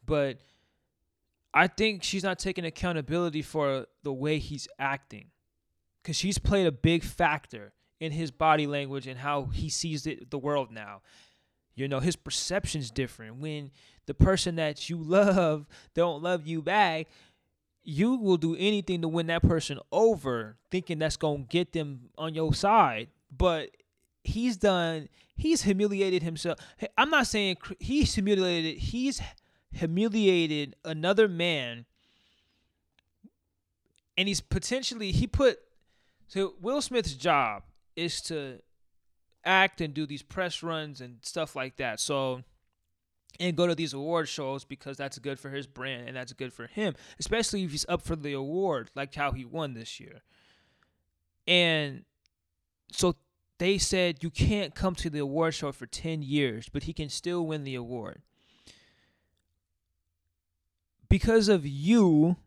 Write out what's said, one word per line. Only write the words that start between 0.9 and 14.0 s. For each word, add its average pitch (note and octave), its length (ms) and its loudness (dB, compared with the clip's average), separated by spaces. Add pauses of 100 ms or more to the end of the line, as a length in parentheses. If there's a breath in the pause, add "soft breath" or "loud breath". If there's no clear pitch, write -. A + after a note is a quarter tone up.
I E3+ 140 6
think G3+ 360 -2
she's F#3+ 200 -4
not F#3+ 160 -2
taking F#3 260 -6
accountability D#3+ 760 -2
for C#3 460 -2 (160)
the C#3+ 100 -4
way D3 240 -2
he's C#3+ 300 -8 (100)
acting, C3+ 540 -8 (720)
'cause E3 120 -6
she's F#3+ 220 -2
played G3 300 2
a D#3 40 2
big E3 320 2
factor D3 720 -4 (260)
in D#3+ 120 -6
his D#3 200 -6
body D#3 360 4
language C#3 400 -6
and C3 120 -14
how C#3+ 260 -4
he D3+ 220 -4
sees D3+ 380 -4
it, B2+ 260 -10
the D3 60 -6
world C#3 340 -2
now. G#2 300 -16 (760 soft breath)
You C3+ 120 -4
know, C#3 120 -2
his D#3+ 160 0
perception's D3 760 -6
different. A#2+ 460 -6
When D3 340 -10 (340 soft breath)